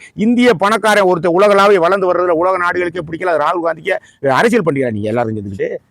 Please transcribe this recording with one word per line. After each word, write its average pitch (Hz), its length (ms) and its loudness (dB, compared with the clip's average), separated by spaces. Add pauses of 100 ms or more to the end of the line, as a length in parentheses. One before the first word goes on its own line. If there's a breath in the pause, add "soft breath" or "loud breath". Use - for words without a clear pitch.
(140 loud breath)
இந்திய 233 400 2
பணக்காரன் 208 500 2
ஒருத்தன் 180 300 0
உலகளாவே 202 400 4
வளர்ந்து 185 380 2
வர்றதுல 180 180 0
உலக 180 280 0
நாடுகளுக்கே 175 420 -4 (100)
பிடிக்கல. 170 140 -8
அது 170 140 0
ராகுல் 165 340 -2
காந்திக்கே 160 540 -8
அரசியல் 196 360 2
பண்ணிக்கிறா 135 300 -2
நீங்க 107 160 -6
எல்லாரும் 113 280 -2
சேர்ந்துக்கிட்டு. 104 400 -8 (140)